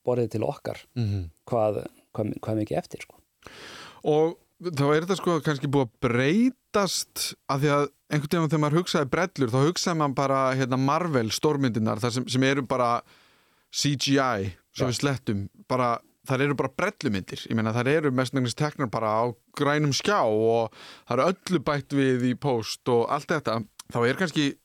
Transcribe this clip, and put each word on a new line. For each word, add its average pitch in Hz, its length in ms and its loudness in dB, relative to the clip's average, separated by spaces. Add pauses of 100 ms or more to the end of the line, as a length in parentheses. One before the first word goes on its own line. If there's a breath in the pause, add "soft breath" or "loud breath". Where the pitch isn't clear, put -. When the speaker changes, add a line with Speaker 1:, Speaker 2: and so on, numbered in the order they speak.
Speaker 1:
borðið 120 300 0
til 110 120 -2
okkar, - 340 -6 (140)
Speaker 2:
Mhm. 101 320 -2 (220)
Speaker 1:
hvað, 107 340 2 (300)
hvað, 107 180 -2 (120)
hvað 110 200 -2
mikið - 180 -2
eftir, - 240 -8
sko. - 140 -18 (880 loud breath)
Speaker 2:
Og 156 340 2 (220)
þá 165 260 -2
er 151 180 4
þetta, 180 140 -2
sko, 170 240 0
kannski 143 320 -2
búið 135 160 2
að - 140 -16
breytast, 170 1300 0 (120)
af 135 160 0
því 147 100 4
að 143 160 2 (240)
einhvern 151 180 -2
tímann 165 220 2
þegar 156 120 2
maður 147 160 2
hugsaði 156 300 0
brellur, 151 400 0
þá 127 120 2
hugsaði 170 360 0
maður 147 180 0
bara, 135 260 2 (140)
hérna, 131 240 0
Marvel 139 520 0
stórmyndirnar, 120 680 0
þar 117 120 -2
sem, 120 160 -4
sem 127 160 2
eru 139 180 2
bara 120 400 0 (720 soft breath)
C 147 220 0
G 139 240 2
I, 104 320 0 (160)
svo - 180 -4
Speaker 1:
Já. 123 60 0
Speaker 2:
við 117 80 -4
slettum, 123 420 -2 (260)
bara, 123 300 0 (240)
þær 131 200 0
eru 143 140 2
bara 139 140 -2
brellumyndir. 135 800 -4
Ég - 80 -4
meina, 110 180 0
þær 120 140 0
eru 151 240 2
mestmegnis 127 440 -2
teknar 147 360 -4
bara 113 160 -2
á 110 160 2 (320)
grænum 147 400 0
skjá 196 260 2
og 110 500 2 (360 loud breath)
það 120 80 -2
eru 147 160 2
öllu 180 320 -2
bætt 143 320 -4
við 131 280 2
í 123 120 0
póst - 520 -4
og 120 220 4
allt 147 180 -4
þetta. 117 360 -2 (220)
Þá - 160 -8
er 127 140 2
kannski 156 300 0 (200)